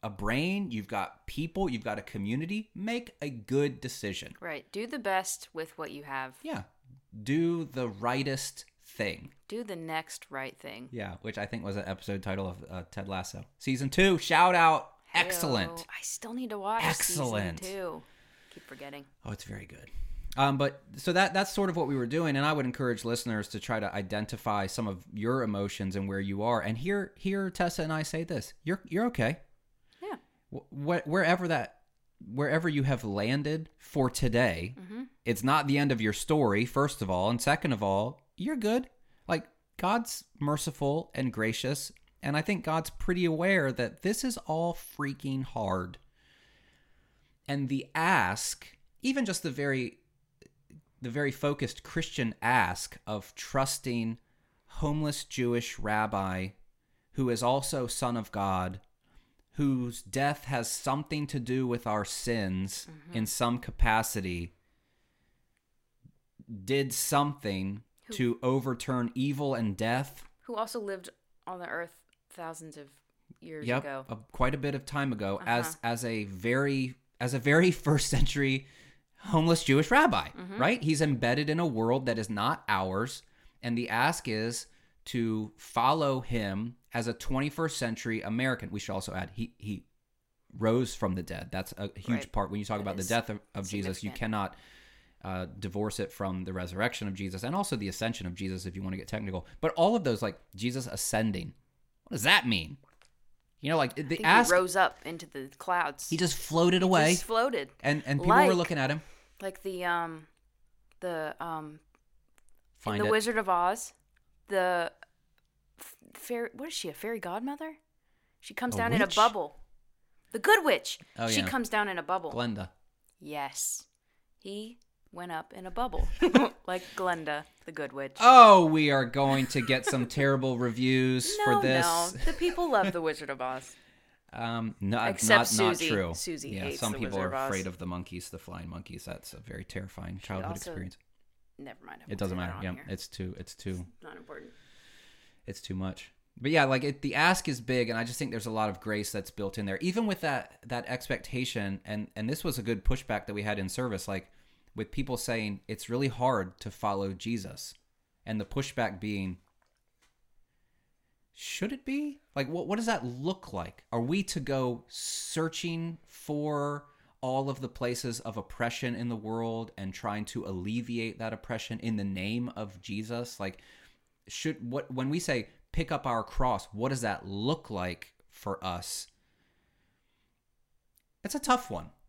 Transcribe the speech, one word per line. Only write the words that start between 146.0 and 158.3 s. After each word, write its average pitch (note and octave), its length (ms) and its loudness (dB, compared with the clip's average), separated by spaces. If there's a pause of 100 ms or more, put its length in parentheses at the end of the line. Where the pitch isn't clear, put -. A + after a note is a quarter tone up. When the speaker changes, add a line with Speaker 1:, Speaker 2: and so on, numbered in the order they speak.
Speaker 1:
But C3+ 80 0
yeah, D#3 140 6
like, C3+ 200 4
it, C#3+ 200 -4
the C#3+ 100 -2
ask F3 340 4
is B2+ 140 -4
big, A#2+ 300 0
and A2+ 80 0
I A#2 60 0
just A#2+ 120 -8
think C#3 140 -4
there's A2+ 160 -6
a A2+ 40 -6
lot G#2+ 180 0
of F#2 100 -6
grace G#2 320 -4
that's G2+ 180 -6
built G2 300 -6
in G2+ 80 -2
there, F#2+ 140 -2
even G3+ 260 0
with F#3+ 140 -2
that, C#3+ 440 -4
that A#2+ 220 -4
expectation. B2 960 -4
And, G#2+ 300 -6
and G#2+ 120 -4
this D3 160 -4
was D3+ 140 -2
a A2+ 60 -6
good A2 200 -2
pushback - 440 0
that G#2 80 -6
we G2+ 80 -4
had G#2 160 -2
in F#2+ 100 -2
service, A#2 380 -4
like, G2 240 -6 (440)
with A2 140 -6
people C3 280 -4
saying G#2+ 500 -2
it's A2 240 -8
really C3+ 160 0
hard A2 540 0
to G2+ 100 -8
follow G2 420 -2
Jesus, F#2+ 640 -6 (500)
and G#2+ 160 -2